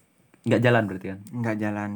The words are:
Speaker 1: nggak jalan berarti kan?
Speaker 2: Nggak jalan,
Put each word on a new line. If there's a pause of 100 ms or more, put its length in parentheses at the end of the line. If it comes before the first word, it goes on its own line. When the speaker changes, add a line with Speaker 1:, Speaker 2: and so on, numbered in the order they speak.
(420)
Speaker 1:
nggak
jalan
berarti
kan? (120)
Speaker 2:
Nggak
jalan,